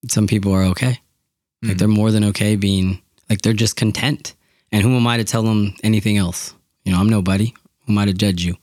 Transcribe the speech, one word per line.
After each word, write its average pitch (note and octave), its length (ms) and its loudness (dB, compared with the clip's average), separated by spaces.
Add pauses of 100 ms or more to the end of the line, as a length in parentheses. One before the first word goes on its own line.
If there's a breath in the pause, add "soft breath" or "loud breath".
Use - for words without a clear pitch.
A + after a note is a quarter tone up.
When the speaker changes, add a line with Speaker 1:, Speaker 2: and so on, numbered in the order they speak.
Speaker 1:
Some G#2+ 180 2
people G2 260 0
are F#2+ 120 2
okay. A#2+ 340 0 (640)
Like, G#2+ 140 -2
Speaker 2:
Mm. - 20 -4
Speaker 1:
they're G#2 100 2
more G#2+ 220 2
than G#2+ 140 2
okay G#2 320 0
being, F#2+ 440 0 (300)
like, G#2 120 -2
they're A2 100 0
just G#2+ 240 -2
content. - 580 -4 (380)
And G#3 100 2
who B2+ 140 2
am A#2+ 100 2
I A#2+ 120 0
to A2 60 -2
tell A2+ 180 -2
them G#2+ 320 0 (100)
anything G#2+ 320 2
else? F2+ 380 -4 (300)
You F#2+ 80 -2
know, F2 60 2
I'm G2+ 100 2
nobody. G2+ 460 0 (320)
Who G#2+ 60 -2
am G#2 60 2
I G2+ 80 2
to G2 60 0
judge F#2 320 -2
you? F2 180 -4